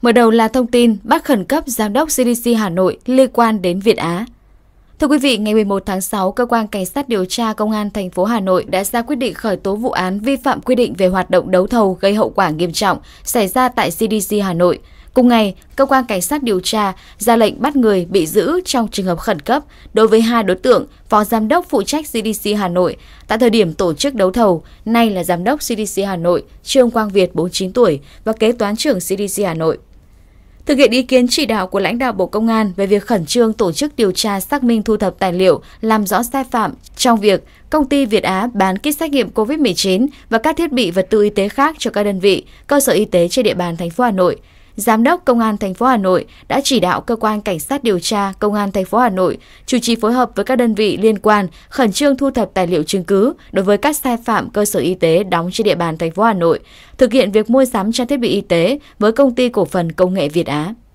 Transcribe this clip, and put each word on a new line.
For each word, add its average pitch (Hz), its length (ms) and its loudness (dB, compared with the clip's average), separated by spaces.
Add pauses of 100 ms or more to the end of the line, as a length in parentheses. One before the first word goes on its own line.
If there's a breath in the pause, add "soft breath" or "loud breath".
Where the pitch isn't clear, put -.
Mở 240 100 2
đầu 233 200 6
là 226 160 4
thông 240 200 0
tin 240 360 2
bắt 320 200 0
khẩn 220 200 0
cấp 311 240 -2
giám 220 260 -4
đốc 302 160 0
C - 20 -4
D - 80 -4 (240)
C 233 140 2
Hà 214 120 -2
Nội 180 360 0
liên 262 280 4
quan 220 280 2
đến 180 180 -2
Việt 202 180 2
Á. 170 280 -4 (720)
Thưa 311 80 0
quý 294 100 4
vị, 254 200 2
ngày 214 160 -2
mười 220 100 4
một 196 220 -2
tháng 190 160 -4
sáu, 190 300 -2
Cơ 240 140 -2
quan 233 220 -2
Cảnh 196 180 -6
sát 277 240 -6
điều 202 160 -2
tra 220 280 -4
Công 214 180 -4
an 208 180 -4
thành 190 200 -6
phố 180 160 -2
Hà 233 140 0
Nội 185 300 0
đã 185 140 0
ra 233 180 -4
quyết 262 140 -4
định 233 180 -4
khởi 190 240 -4
tố 190 180 -4
vụ 226 160 -4
án 185 280 -4
vi 262 160 -2
phạm 254 260 -2
quy 254 140 0
định 247 180 0
về 185 140 2
hoạt 185 220 0
động 180 220 0
đấu 185 160 2
thầu 190 340 0
gây 196 120 2
hậu 214 160 0
quả 185 200 0
nghiêm 165 220 -4
trọng 185 260 0 (260 loud breath)
xảy 208 240 -2
ra 254 220 0
tại 180 220 -2
C - 80 -12
D 220 140 0 (160)
C - 40 -4 (100)
Hà 185 100 -4
Nội. 175 260 2 (340 soft breath)
Cùng 247 140 4
ngày, 220 280 2 (200 soft breath)
Cơ 269 100 2
quan 269 200 2
Cảnh 196 160 -4
sát 285 220 -4
điều 208 160 0
tra 202 340 -2 (240 loud breath)
ra 233 180 2
lệnh 220 260 2
bắt 285 140 -2
người 208 300 2
bị 175 220 0
giữ 214 380 0
trong 233 220 -2
trường 196 180 -6
hợp 175 140 -2
khẩn 190 200 -4
cấp 247 240 -2 (300 soft breath)
đối 220 140 4
với 220 140 4
hai 226 220 0
đối 185 120 0
tượng 226 300 2 (240 soft breath)
phó 214 140 2
giám 220 240 -2
đốc 330 220 2
phụ 202 140 0
trách 294 220 -4
C - 80 -14
D 220 140 -2 (160)
C 208 140 -2
Hà 202 100 -2
Nội 175 280 0 (320 soft breath)
tại 214 100 0
thời 247 120 4
điểm 202 240 2
tổ 170 200 0
chức 269 220 -4
đấu 190 160 2
thầu, 190 320 2 (220 soft breath)
nay 233 240 2
là 185 140 -4
giám 175 200 -2
đốc 269 160 0
C - 40 -10
D 220 180 -4 (140)
C 196 100 -2
Hà 196 100 -6
Nội 170 280 0 (200 soft breath)
Trương 247 280 2
Quang 220 180 -2
Việt, 185 260 2
bốn 151 80 0
mươi 175 100 -4
chín 190 200 -6
tuổi 185 260 2 (240 soft breath)
và 220 100 -2
kế 220 180 0
toán 214 240 -2
trưởng 226 240 -2
C 175 40 -8
D 190 180 -4 (160)
C 202 80 -2
Hà 170 80 -2
Nội. 160 240 -2 (880 soft breath)
Thực 285 120 0
hiện 254 140 6
ý 247 120 2
kiến 247 260 2
chỉ 294 160 0
đạo 208 220 -2
của 196 120 -2
lãnh 196 180 -2
đạo 247 160 -2
Bộ 190 120 0
Công 214 220 -2
an 220 280 0
về 196 120 -2
việc 202 180 2
khẩn 190 200 0
trương 226 280 2
tổ 202 180 0
chức 294 240 -4
điều 208 160 0
tra, 196 280 -4
xác 190 240 -4
minh, 233 200 2
thu 214 140 0
thập 196 220 -2
tài 185 140 0
liệu, 180 280 4 (200 loud breath)
làm 220 260 0
rõ 202 160 0
sai 269 280 -4
phạm 220 220 -2 (240)
trong 233 220 2
việc 196 240 2 (260 soft breath)
công 302 200 0
ty 277 160 2
Việt 214 180 0
Á 190 300 -2
bán 190 240 0
kit 294 220 -4
xét 320 120 -4
nghiệm 254 180 0
covid 233 300 -2
mười 240 140 2
chín 190 340 0 (220 loud breath)
và 226 80 0
các 311 200 0
thiết 330 140 -2
bị 240 200 0
vật 180 180 0
tư 214 140 4
y 208 60 2
tế 202 200 -2
khác 214 300 0
cho 226 120 -4
các 208 120 -2
đơn 202 160 -2
vị, 190 240 2 (240 soft breath)
cơ 285 120 4
sở 277 140 2
y 202 120 2
tế 175 220 2
trên 240 180 0
địa 202 80 2
bàn 175 240 -4
thành 170 120 -8
phố 240 140 -2
Hà 240 80 2
Nội, 180 260 0 (420 soft breath)
Giám 220 240 2
đốc 339 220 2
Công 247 140 2
an 220 180 0
thành 190 160 -6
phố 233 120 -2
Hà 262 120 4
Nội 185 280 0 (220 soft breath)
đã - 160 0
chỉ 262 160 2
đạo 180 220 0
Cơ 233 140 -4
quan 214 260 -2
Cảnh 190 180 -4
sát 277 240 -6
điều 208 160 0
tra 196 400 -4
Công 208 140 0
an 202 180 -2
thành 190 140 -2
phố 208 120 -2
Hà 240 120 4
Nội 185 280 0 (280 soft breath)
chủ 254 160 0
trì 233 140 0
phối 226 180 0
hợp 247 220 0
với 202 100 -2
các 262 100 0
đơn 233 200 2
vị 208 220 0
liên 208 220 2
quan 208 280 2 (220 soft breath)
khẩn 226 220 0
trương 277 260 2
thu 269 140 -2
thập 226 220 -2
tài 185 140 0
liệu, 165 160 0
chứng 185 200 -4
cứ 196 300 2 (180 loud breath)
đối 190 140 -2
với 202 120 2
các 294 180 0
sai 240 300 -4
phạm 214 240 -2
cơ 208 160 -2
sở 202 140 -2
y 151 140 0
tế 175 300 2
đóng 175 280 -2
trên 208 140 -2
địa 180 100 2
bàn 165 220 -4
thành 165 140 -4
phố 190 120 -2
Hà 226 100 2
Nội, 170 260 0 (380 loud breath)
thực 233 160 2
hiện 214 180 2
việc 214 180 0
mua 262 160 4
sắm 220 260 -2
trang 240 160 -4
thiết 285 100 -2
bị 233 120 -2
y 196 120 0
tế 185 380 0 (200 loud breath)
với 208 120 2
Công 247 240 2
ty 247 140 2
Cổ 208 160 0
phần 170 260 -4
Công 185 220 0
nghệ 156 160 -2
Việt 156 180 -2
Á. 151 260 -6 (220)